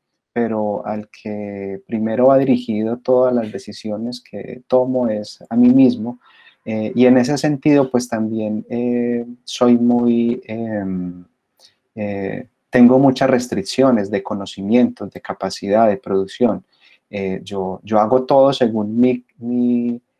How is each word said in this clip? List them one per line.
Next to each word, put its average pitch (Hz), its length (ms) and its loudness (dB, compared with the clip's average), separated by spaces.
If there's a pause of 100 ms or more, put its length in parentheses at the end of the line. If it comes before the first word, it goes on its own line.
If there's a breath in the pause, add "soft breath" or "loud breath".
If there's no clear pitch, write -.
(320)
pero 107 540 -2
al 107 240 -8
que 101 760 -10
primero 110 420 0
va 135 100 4
dirigido 123 580 -2
todas 127 380 0
las 110 180 -4
decisiones 107 720 -10
que - 440 -14
tomo 127 420 0
es 107 420 -8
a 117 60 -2
mí 123 120 6
mismo, 123 520 2 (440 soft breath)
eh, 110 300 -4
y 120 100 4
en 127 140 6
ese 127 180 0
sentido 143 540 2
pues 123 180 -2
también, 110 640 -4
eh, 120 560 -2 (180)
soy 120 320 2
muy, 120 680 2
em, 95 760 -6 (720 soft breath)
eh, 101 520 -8 (240)
tengo 127 280 6
muchas 135 300 2
restricciones 120 840 0
de 101 120 -2
conocimiento, 104 840 -2
de - 140 -14
capacidad 101 680 0
de 101 80 2
producción. 95 680 -2 (460 soft breath)
Eh, 98 320 -6
yo, 95 400 -8
yo 107 160 0
hago 117 260 2
todo 135 280 4
según 110 480 -2
mi, 123 240 2 (140)
mi, 120 640 -2 (200)